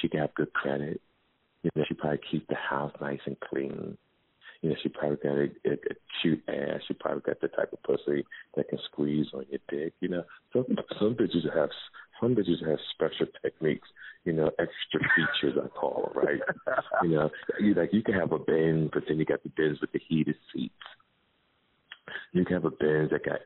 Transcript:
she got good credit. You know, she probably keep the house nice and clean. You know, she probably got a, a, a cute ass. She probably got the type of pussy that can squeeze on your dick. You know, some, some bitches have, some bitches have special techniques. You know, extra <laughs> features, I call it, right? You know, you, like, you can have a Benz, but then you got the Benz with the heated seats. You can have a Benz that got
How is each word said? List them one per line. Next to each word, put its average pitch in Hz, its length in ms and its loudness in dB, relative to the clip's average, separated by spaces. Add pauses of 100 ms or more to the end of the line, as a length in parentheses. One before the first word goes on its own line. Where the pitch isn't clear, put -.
she 82 60 0
got 78 260 0
good - 200 -2
credit. 71 460 -2 (600)
You 85 140 0
know, 78 120 2
she - 60 -4
probably 73 260 -2 (120)
keep 78 160 -4
the - 80 -2
house 71 440 -4
nice 69 280 -4
and 69 120 -8
clean. 71 560 -6 (680)
You 80 80 2
know, 73 120 2
she - 80 -2
probably 73 280 0
got 71 200 0
a, 71 120 2 (160)
a, 71 80 2
a - 220 -4 (260)
cute 80 260 2
ass. 73 400 -2
She - 80 -4
probably 73 260 -2
got - 200 -2
the - 80 0
type - 240 0
of - 100 -16
pussy 71 400 0 (320)
that 71 140 0
can 69 100 -4 (120)
squeeze 73 420 0
on 67 160 -8
your 69 100 -4 (100)
dick. 76 320 -4
You 90 80 -2
know, 87 140 -2 (300)
some, 127 120 2 (340)
some 110 160 2
bitches 90 280 2 (120)
have, 73 140 4 (500)
some 120 160 4
bitches 90 320 2
have 73 100 2 (160)
special - 320 0 (180)
techniques. - 440 -2 (360)
You 85 100 0
know, 78 260 4
extra - 400 -4
<laughs> 73 160 2
features, 73 480 2
I - 60 -8
call - 460 -2
it, - 20 0
right? 71 220 2 (640)
You 85 60 2
know, 78 200 4 (300)
you, 104 140 6
like, 85 180 4
you 107 120 4
can 117 100 2
have 85 180 2
a 78 80 2
Benz, 80 540 4
but 73 140 0
then 78 100 0
you 78 80 2
got 71 160 0
the - 80 -12
Benz 76 320 0
with - 120 -4
the - 140 0
heated 78 280 2 (180)
seats. 62 200 -6 (1600)
You 90 140 4
can 90 100 2
have 80 100 0
a 78 60 4
Benz 76 400 2
that 73 140 0
got 78 200 -2